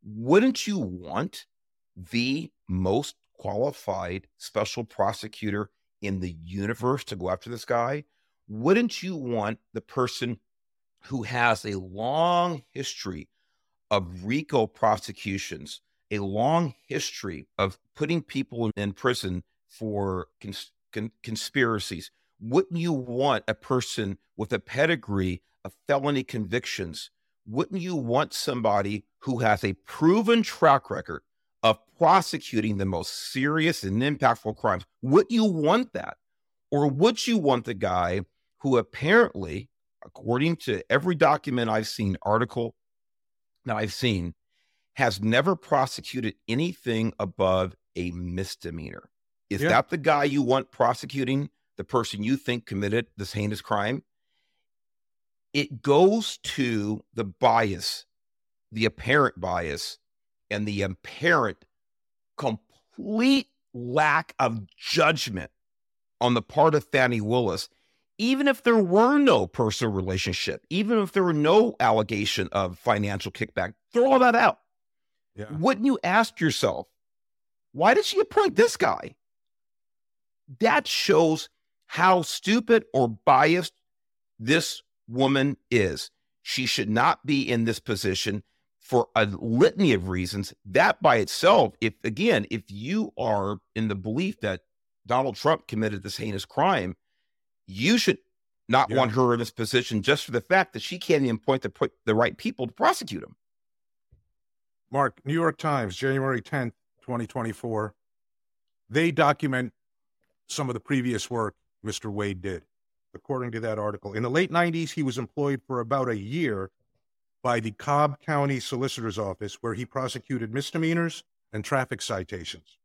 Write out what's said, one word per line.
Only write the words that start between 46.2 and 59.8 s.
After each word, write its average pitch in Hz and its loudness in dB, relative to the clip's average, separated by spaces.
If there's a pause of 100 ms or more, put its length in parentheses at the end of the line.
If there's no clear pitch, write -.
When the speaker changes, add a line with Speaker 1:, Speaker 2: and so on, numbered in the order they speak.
Speaker 1:
anything 117 -2
above 92 0 (200)
a 87 -4
misdemeanor? 87 -10 (400)
Is 101 -4
Speaker 2:
Yeah. 160 0
Speaker 1:
that 135 4
the 180 -4
guy 147 2
you 143 0
want 131 2
prosecuting 131 0 (280)
the 98 -10
person 107 -2
you 127 2
think 123 -4
committed 104 -2
this 101 -10
heinous 104 -4
crime? 107 -4 (1500)
It 143 -2
goes 185 4
to 110 -2 (100)
the 117 -4
bias, 107 0 (640)
the 110 -2
apparent 127 0
bias, 87 -6 (520)